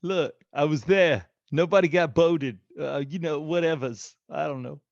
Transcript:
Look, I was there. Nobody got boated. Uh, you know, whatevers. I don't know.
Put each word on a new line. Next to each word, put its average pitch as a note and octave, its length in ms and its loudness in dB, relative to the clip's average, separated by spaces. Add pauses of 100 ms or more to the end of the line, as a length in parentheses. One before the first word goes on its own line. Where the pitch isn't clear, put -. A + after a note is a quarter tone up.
Look, E3+ 320 -2 (180)
I C#3+ 120 0
was D3+ 180 0
there. E3 440 2 (240)
Nobody F3 360 4
got D#3+ 280 2
boated. D#3 440 2 (200)
Uh, C#3+ 280 -4
you D3+ 120 -10
know, D#3 220 -4
whatevers. D#3 760 -2 (140)
I D3 180 -4
don't C#3 160 -6
know. C#3+ 180 -12 (100)